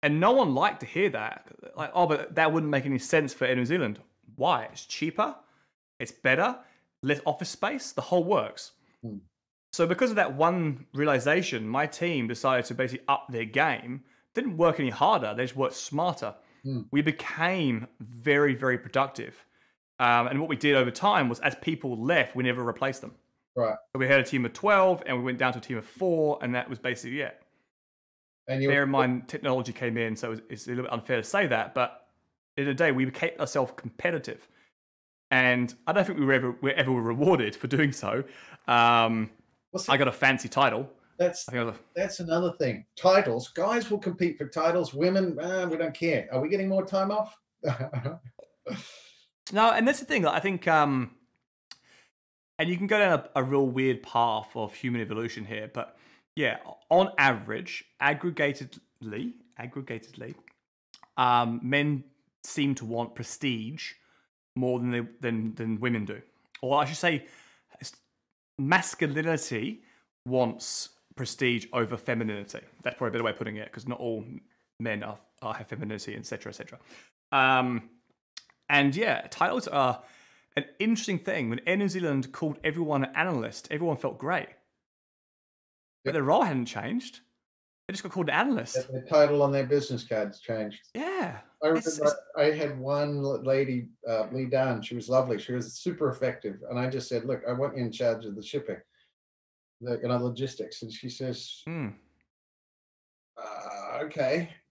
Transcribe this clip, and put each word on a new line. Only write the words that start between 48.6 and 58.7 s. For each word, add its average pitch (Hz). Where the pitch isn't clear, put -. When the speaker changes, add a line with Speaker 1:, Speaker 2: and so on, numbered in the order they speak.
Speaker 1:
No, 220
and 226
that's 285
the 285
thing. 196
I 151
think, 180
um, 143
and 160
you 180
can 190
go 214
down 180
a, 143
a -
real 139
weird 131
path 113
of 107
human 120
evolution 110
here, 107
but -
yeah, 135
on 190
average, 123
aggregatedly, 143